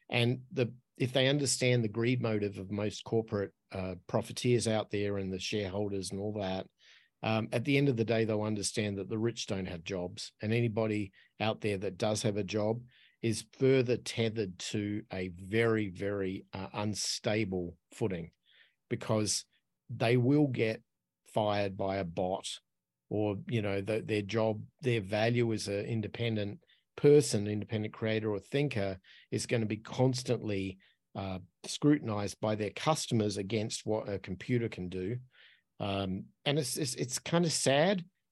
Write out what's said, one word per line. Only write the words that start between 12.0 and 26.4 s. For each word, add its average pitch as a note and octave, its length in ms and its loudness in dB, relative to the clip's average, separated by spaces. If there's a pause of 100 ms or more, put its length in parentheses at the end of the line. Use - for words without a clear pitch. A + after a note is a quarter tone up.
have G#2 140 0
a G#2 80 0
job G#2+ 360 0 (420)
is A2 220 0 (140)
further C3 380 4
tethered A2 600 -2
to G#2 460 -2 (100)
a F#2+ 140 -2 (100)
very, A2 520 2
very, G2 640 -4
uh, F#2+ 220 -6
unstable G#2 1000 -2 (180)
footing F2 380 -4 (580)
because A2 560 0 (460)
they A#2 260 4
will C#3 300 6
get A2 340 0 (540)
fired G#2 420 2
by G2 200 0
a G2 80 0
bot F#2 420 -2 (640)
or, G#2 260 0 (120)
you A#2 140 0
know, G2 180 0
the, A2 200 0
their G#2 220 0
job, G#2+ 380 0 (200)
their A#2 200 0
value A2+ 520 2
as G2+ 160 -4
an G2+ 180 -2
independent G#2+ 720 -2 (380)